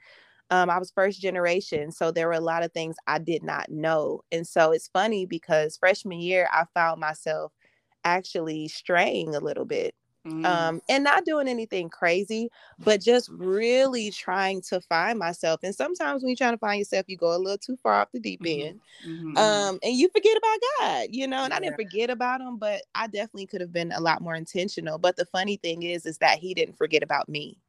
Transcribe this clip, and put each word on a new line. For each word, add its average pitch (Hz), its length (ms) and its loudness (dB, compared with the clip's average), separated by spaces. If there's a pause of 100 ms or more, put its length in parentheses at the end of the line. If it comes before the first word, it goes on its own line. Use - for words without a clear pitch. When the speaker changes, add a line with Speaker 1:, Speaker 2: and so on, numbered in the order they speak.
(520)
Speaker 1:
Um, 180 180 4
I 175 100 2
was 185 120 -6
first 190 300 2
generation, 175 680 0
so 165 200 0
there 165 160 0
were 170 60 2
a 165 80 0
lot 165 220 0
of 170 100 -6
things 160 240 -6 (100)
I 151 120 0
did 160 240 -4
not 151 280 -6
know. 156 600 -2
And 170 160 -4
so 160 240 6
it's 160 180 0
funny 196 360 0
because 160 520 0
freshman 185 420 2
year, 180 340 2
I 160 200 2
found 165 280 2
myself 156 520 -6 (520)
actually 165 640 -2
straying 175 640 0
a 143 60 -2
little 151 240 -4
bit. 147 300 -4 (300)
Speaker 2:
Mm. 160 200 -6
Speaker 1:
Um, 165 440 0
and 277 140 2
not 311 220 4
doing 302 220 0
anything 220 420 -4
crazy, 196 600 0 (300)
but 208 220 4
just 240 280 4
really 220 840 2
trying 190 520 -2
to 185 180 -4
find 190 380 2
myself. 170 440 -2
And 190 120 -4
sometimes 285 480 -2
when 254 60 0
you're 247 80 -2
trying 240 160 2
to 226 60 -6
find 208 200 -2
yourself, 196 300 -2
you 190 80 -10
go 170 180 2
a 180 40 0
little 190 180 -2
too 254 200 -10
far 214 180 2
off 202 180 2
the 254 60 -8
deep 214 220 -8
Speaker 2:
Mm-hmm. 151 280 -4
Speaker 1:
end. 196 120 -16 (260)
Speaker 2:
Mm-hmm, 165 280 -8
mm-hmm. 208 340 4
Speaker 1:
Um, 190 140 -6
and 240 120 0
you 302 140 4
forget 427 280 4
about 440 220 2 (200)
God, 208 320 0
you 269 160 -4
know, 262 180 -4
and 262 80 -4
I - 60 -2
didn't 370 140 -4
Speaker 2:
Yeah. - 40 -8
Speaker 1:
forget 220 320 -4
about 247 320 -2
him, 247 160 -10
but 208 260 -6 (120)
I 214 120 -2
definitely 202 400 -6
could 190 140 -8
have 175 120 -8
been 170 180 -2
a 165 100 -4
lot 160 200 6
more 170 140 -2
intentional. 165 640 -4
But 180 180 4
the 180 80 0
funny 196 320 -2
thing 170 260 -6
is, 175 220 -4
is 160 140 -8
that 156 200 6
he 185 140 -8
didn't 165 240 -2
forget 156 260 2
about 147 260 -2
me. 147 280 -10 (120)